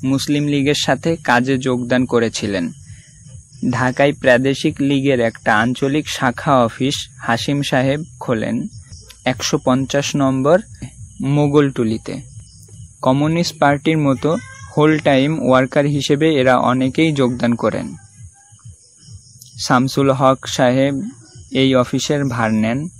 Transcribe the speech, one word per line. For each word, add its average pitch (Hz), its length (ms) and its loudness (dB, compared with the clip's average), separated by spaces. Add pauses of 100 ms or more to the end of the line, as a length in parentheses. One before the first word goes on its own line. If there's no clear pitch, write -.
মুসলিম 147 440 -2
লীগের 143 280 0
সাথে 147 400 0
কাজে 131 420 0
যোগদান 127 480 0
করেছিলেন। 107 640 -2 (1000)
ঢাকায় 127 420 0
প্রাদেশিক 135 680 2
লীগের 139 380 2
একটা 113 380 0
আঞ্চলিক 135 520 0
শাখা 127 540 0
অফিস 131 320 -2 (240)
হাশিম 143 420 -2
সাহেব 139 420 0 (160)
খোলেন 113 480 -4 (580)
একশো 131 400 -2
পঞ্চাশ 135 500 -2
নম্বর 139 460 2 (600)
মোগলটুলিতে। 139 920 0 (880)
কমিউনিস্ট 151 580 0
পার্টির 147 380 2
মতো 147 400 0 (400)
হোল 156 220 4
টাইম 139 500 2
ওয়ার্কার 131 360 2
হিসেবে 147 500 0
এরা 127 220 4
অনেকেই 131 540 2
যোগদান 123 440 0
করেন। 113 400 -4 (1600)
শামসুল 135 520 0
হক 131 360 2
সাহেব 135 540 0 (500)
এই 135 240 2
অফিসের 139 500 0
ভার 120 280 -2
নেন। 117 340 -2 (120)